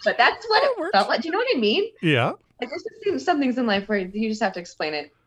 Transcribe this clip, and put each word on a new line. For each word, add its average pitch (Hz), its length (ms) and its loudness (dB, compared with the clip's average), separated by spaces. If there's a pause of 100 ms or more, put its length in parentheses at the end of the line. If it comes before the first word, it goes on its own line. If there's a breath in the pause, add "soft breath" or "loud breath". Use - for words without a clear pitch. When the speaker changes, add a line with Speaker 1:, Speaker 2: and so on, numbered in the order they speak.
Speaker 1:
but 202 120 2
that's 440 320 2
what 440 140 4
Speaker 2:
That 571 100 2
Speaker 1:
it 466 60 -6
Speaker 2:
works. 339 140 -4
Speaker 1:
felt 202 160 4
like. 220 140 0
Do 320 60 -8
you 320 40 -6
know 381 60 0
what 494 180 0
I - 20 -2
mean? 254 320 0 (120)
Speaker 2:
Yeah. 139 300 2 (280)
Speaker 1:
Like, 240 100 -8
there's 349 140 -10
just - 200 -12
some, 349 140 0
some 320 220 0
things 254 180 0
in 247 80 0
life 202 220 0
where 208 100 0
you 202 320 -4
just 220 120 -4
have 190 120 0
to 180 60 -10
explain 156 340 -6
it 147 180 -8 (140)